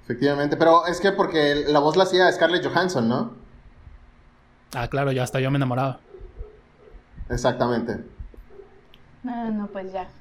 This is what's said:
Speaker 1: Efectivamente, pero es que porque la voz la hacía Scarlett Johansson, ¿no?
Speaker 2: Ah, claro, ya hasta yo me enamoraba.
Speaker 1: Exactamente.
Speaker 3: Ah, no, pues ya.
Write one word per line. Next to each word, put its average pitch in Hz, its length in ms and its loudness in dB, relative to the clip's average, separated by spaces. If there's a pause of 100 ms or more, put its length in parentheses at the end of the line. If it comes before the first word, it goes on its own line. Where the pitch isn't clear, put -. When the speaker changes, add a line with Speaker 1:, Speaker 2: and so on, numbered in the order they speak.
Speaker 1:
Efectivamente, 143 520 0
pero 165 300 6
es 170 140 -4
que 196 100 2
porque 151 560 0
la 147 140 4
voz 151 160 2
la 185 80 6
hacía 185 260 4
Scarlett 165 340 0
Johansson, 139 440 0
¿no? 143 240 -2 (1400)
Speaker 2:
Ah, 120 100 -4
claro, 139 240 -2
ya 127 140 0
hasta 131 160 -4
yo 131 100 0
me 143 60 0
enamoraba. 135 420 -2 (1300)
Speaker 1:
Exactamente. 120 680 -2 (1300)
Speaker 3:
Ah, 233 240 -6
no, 208 140 -6
pues 190 260 -12
ya. 185 160 -8 (120)